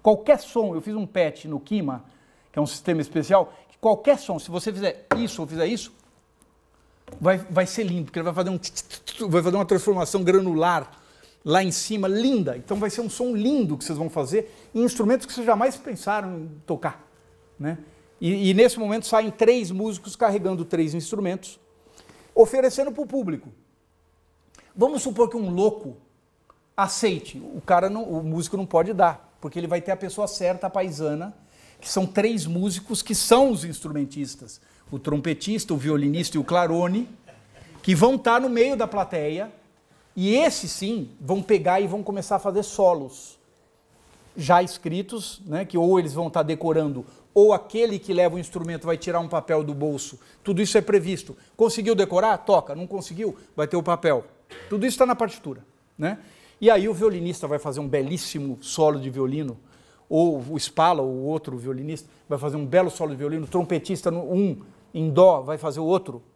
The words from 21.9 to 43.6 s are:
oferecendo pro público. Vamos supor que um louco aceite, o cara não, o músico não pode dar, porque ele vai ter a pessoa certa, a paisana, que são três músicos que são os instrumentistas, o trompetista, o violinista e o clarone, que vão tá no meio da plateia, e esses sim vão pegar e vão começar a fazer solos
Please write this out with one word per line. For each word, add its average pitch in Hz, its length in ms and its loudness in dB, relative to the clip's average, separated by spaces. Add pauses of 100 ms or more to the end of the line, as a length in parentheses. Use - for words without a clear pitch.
oferecendo 262 580 6
pro 277 140 -6
público. 190 440 -4 (1300)
Vamos 269 280 2
supor 226 260 2
que 233 60 -10
um 208 140 -2
louco 185 480 0 (800)
aceite, 190 600 -2 (160)
o - 80 -12
cara 185 280 4
não, 220 140 -4
o 160 200 -6
músico 160 340 -4
não 190 80 -4
pode 175 280 2
dar, 175 480 0
porque 160 180 -8
ele 170 80 -6
vai 170 140 -2
ter 185 100 -6
a 185 60 -2
pessoa 196 300 -6
certa, 180 400 -4
a - 20 -4
paisana, 165 680 -4 (440)
que - 100 -14
são 190 180 0
três 202 380 0
músicos 185 560 -4
que - 120 -6
são 254 380 4
os 165 140 -4
instrumentistas, 143 960 -8 (280)
o 139 80 -10
trompetista, 160 760 -4
o 147 40 -2
violinista 147 600 0
e - 20 2
o - 40 -2
clarone, 175 680 0 (720)
que 190 120 2
vão 233 240 6
tá 233 220 4
no 262 100 0
meio 247 260 2
da 214 120 -2
plateia, 180 640 -4 (640)
e 196 200 2
esses 277 360 2
sim 196 380 -6 (100)
vão 180 220 -2
pegar 185 400 2
e 202 60 -2
vão 202 140 -6
começar 196 360 -4
a - 20 0
fazer 202 240 -2
solos 175 760 0 (960)